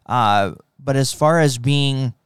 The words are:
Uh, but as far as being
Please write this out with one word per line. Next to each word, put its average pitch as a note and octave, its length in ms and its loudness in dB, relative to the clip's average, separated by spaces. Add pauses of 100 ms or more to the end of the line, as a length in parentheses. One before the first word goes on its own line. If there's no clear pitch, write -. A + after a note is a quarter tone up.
Uh, G#2 480 0 (260)
but C3+ 180 -4
as C3+ 160 0
far D#3+ 260 0
as C#3+ 180 2
being C3+ 560 -2 (140)